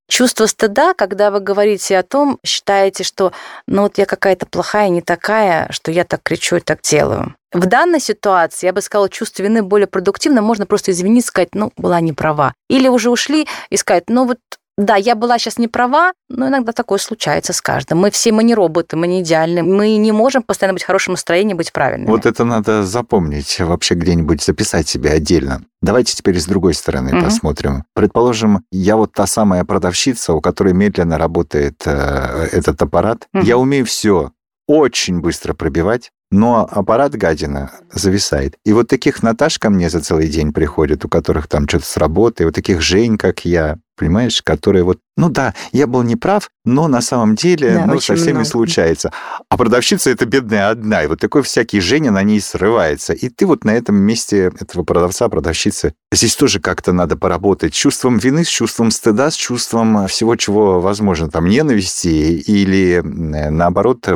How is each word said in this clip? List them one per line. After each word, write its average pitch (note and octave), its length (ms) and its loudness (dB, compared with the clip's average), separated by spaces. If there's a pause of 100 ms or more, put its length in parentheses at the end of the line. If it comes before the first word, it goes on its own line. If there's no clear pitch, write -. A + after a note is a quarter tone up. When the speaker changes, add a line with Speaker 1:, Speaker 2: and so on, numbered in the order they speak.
(100)
Speaker 1:
Чувство A#3+ 360 2
стыда, B3+ 480 0
когда G3+ 360 0
вы G3+ 80 -2
говорите G3+ 580 0
о F#3 60 2
том, C#4 420 -2
считаете, G3 600 0
что, F#3 260 -2 (380)
ну, G3 140 2
вот G3+ 160 -2
я G3 80 2
какая-то F#3+ 400 0
плохая, G3+ 420 0
не F3 140 0
такая, F#3 680 0
что - 220 -6
я E3+ 100 0
так - 220 -4
кричу - 320 -2
и E3+ 40 0
так - 220 -4
делаю. - 540 -2 (160)
В F3+ 140 0
данной D4 340 2
ситуации, F3+ 640 0
я F#3 60 2
бы G3 80 -2
сказала, G3 280 0
чувство - 360 -8
вины A3 180 2
более G3 240 2
продуктивно, G3+ 560 0
можно G#3 240 0
просто G3+ 240 -2
извиниться, G3 380 2
сказать: F3+ 260 -2
«Ну, G#3 220 -4
была F3+ 240 0
не E3 120 0
права». D3 400 0 (160)
Или C4 200 4
уже A#3+ 220 2
ушли C#4+ 360 0 (240)
и G3 60 -2
сказать: F3+ 320 0
«Ну B3 180 2
вот, A#3+ 120 -4 (400)
да, G3+ 180 2
я G#3 180 2
была A#3+ 240 0
щас A3+ 200 -6
не A#3 100 0
права, C#4+ 440 2 (180)
но B3+ 180 -2
иногда B3+ 240 0
такое G3+ 260 -2
случается E3 540 -4
с - 80 -6
каждым. C3+ 380 -2
Мы G3 120 2
все, A3+ 220 0
мы A3 120 2
не A#3 100 4
роботы, E3+ 420 0
мы E3+ 120 -2
не F#3 120 0
идеальны, E3 420 0
мы G3+ 360 2
не G#3+ 120 2
можем A#3+ 320 2
постоянно F#3+ 300 -2
быть F3+ 120 -6
в - 20 -8
хорошем F#3 260 0
настроении, F#3 420 0
быть E3 180 -6
правильными». B2+ 380 -2
Speaker 2:
Вот A2 160 2
это A#2 180 0
надо A2 400 0
запомнить, F2+ 760 -2
вообще F2 340 0
где-нибудь E2+ 480 0
записать F2+ 460 -2
себе C#2 220 -2
отдельно. D2+ 520 0 (200)
Давайте A2+ 320 2
теперь F2+ 260 -2
с D#2+ 60 -6
другой F2+ 280 0
стороны C2 400 -4
Speaker 1:
Мгм. - 100 2
Speaker 2:
посмотрим. D2 600 -2 (100)
Предположим, G#2+ 800 2
я F#2+ 240 2
вот G#2+ 160 0
та G2+ 140 0
самая F#2+ 380 0
продавщица, G2 680 -2
у D#2 60 0
которой F#2 320 0
медленно F2+ 460 0
работает, D#2+ 680 -2
э, C#2+ 640 -2
этот D#2+ 300 -2
аппарат. F2 520 -2
Speaker 1:
Мгм. F#3+ 100 0
Speaker 2:
Я A#2 140 4
умею C3+ 280 0
всё F2+ 440 0 (360)
очень B2 540 2
быстро - 340 -4
пробивать, F2+ 560 -2 (200)
но A2 400 4
аппарат, A2+ 460 0
гадина, D2+ 540 -2 (220)
зависает. F2+ 640 -2 (100)
И G#2+ 80 2
вот A#2+ 160 4
таких - 340 0
Наташ A#2 360 0
ко - 120 -2
мне F2 200 2
за E2+ 100 -2
целый D#2+ 280 0
день D2+ 240 -2
приходит, D2+ 520 -2
у - 40 -8
которых D#2 400 0
там D2 200 0
что-то D#2+ 180 -2
с - 100 -10
работой, E2+ 500 2
вот D#2+ 80 -2
таких F2+ 280 0
Жень, G#2+ 360 2
как - 260 -2
я, D#2+ 340 0 (200)
понимаешь, G2+ 440 0
которые F2+ 420 2
вот, F2+ 140 0 (200)
ну D#3+ 100 2
да, C3+ 260 -2 (180)
я C#3 140 2
был B2 160 0
неправ, A#2+ 460 0 (160)
но C#3 240 2
на B2 140 2
самом A2+ 320 0
деле, D3+ 400 2
Speaker 3:
Да, F#2+ 120 2
Speaker 2:
ну, - 80 2
Speaker 3:
очень - 220 0
Speaker 2:
со E3 60 2
всеми E3+ 120 2
Speaker 3:
много. - 140 -2
Speaker 2:
случается. E2+ 640 0 (380)
А - 80 0
продавщица B2 520 2
эта A#2+ 140 0
бедная G#2+ 460 0
одна, G#2+ 320 0
и D2+ 40 0
вот D2+ 140 -2
такой C3 220 2
всякий A2+ 380 0
Женя B2 300 2
на G2 120 2
ней G#2 180 2
срывается. F2+ 720 0
И B2+ 160 -4
ты - 160 -10
вот F3 200 0
на A2 80 2
этом A2+ 240 0
месте G2 640 0
этого F2 260 -6
продавца, F2+ 440 0
продавщицы, E2+ 640 -2 (200)
здесь - 240 0
тоже B2 240 2
как-то F#2 340 -2
надо F2+ 220 0
поработать F2 580 0
с - 20 -8
чувством B2+ 420 0
вины, C#3+ 260 0
с - 40 -2
чувством A2+ 420 -2
стыда, A#2+ 400 0
с - 40 -4
чувством A2+ 720 -2
всего, A2+ 300 0
чего G2+ 440 2
возможно, F#2+ 480 0
там, E2+ 200 -2
ненависти G#2+ 600 0
или, F2 960 2
м, D2+ 520 -4
наоборот, G2+ 600 0